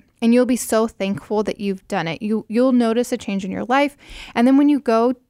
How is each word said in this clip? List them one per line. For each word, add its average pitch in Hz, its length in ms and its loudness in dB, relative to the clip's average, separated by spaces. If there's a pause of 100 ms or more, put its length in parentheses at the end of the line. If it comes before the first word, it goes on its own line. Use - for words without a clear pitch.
(200)
and 233 140 4
you'll 247 120 4
be 240 100 0
so 226 320 -2
thankful 208 560 -4
that - 160 -6
you've 196 260 -6
done 170 220 -4
it. 165 140 -8
You, 214 260 -4
you'll 247 240 2
notice 240 400 0
a 247 40 -4
change 196 280 -6
in 185 60 -8
your 190 160 -6
life. 277 300 0 (380)
And 240 120 2
then 269 100 6
when 285 120 4
you 294 120 2
go 233 340 0 (160)